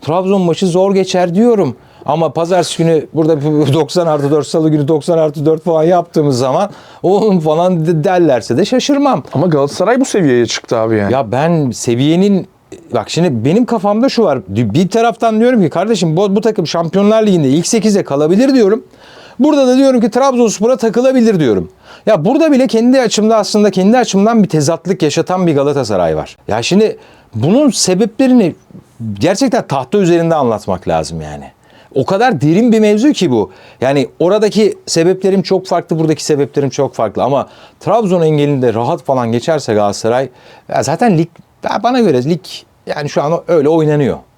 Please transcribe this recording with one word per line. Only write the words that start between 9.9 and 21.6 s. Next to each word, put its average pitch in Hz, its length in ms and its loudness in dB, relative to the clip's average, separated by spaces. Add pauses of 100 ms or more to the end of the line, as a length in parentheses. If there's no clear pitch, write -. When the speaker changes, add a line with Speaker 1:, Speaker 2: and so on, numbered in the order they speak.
Speaker 2:
bu 262 60 0
seviyeye 135 400 2
çıktı - 320 -6
abi 113 200 0
yani. 101 160 0
Speaker 1:
Ya 123 180 -2
ben 147 400 0
seviyenin 160 760 0 (460)
Bak 110 160 -4
şimdi 143 360 -2
benim 196 200 2
kafamda 214 440 -2
şu 226 140 0
var. 143 240 0
Bir 117 420 -2
taraftan 226 500 -2
diyorum 240 220 2
ki, 160 80 2
"Kardeşim 175 480 -2
bu, 196 180 0
bu 214 60 0
takım 208 260 -2
Şampiyonlar 196 600 0
Ligi'nde 165 220 2
ilk 160 180 0
sekize 202 360 0
kalabilir." 175 500 0
diyorum. 233 300 2 (560)
Burada 277 280 2
da 254 100 4
diyorum 262 240 4
ki, 233 100 0
"Trabzonspor'a 247 680 0
takılabilir." 226 640 2
diyorum. 104 320 0 (340)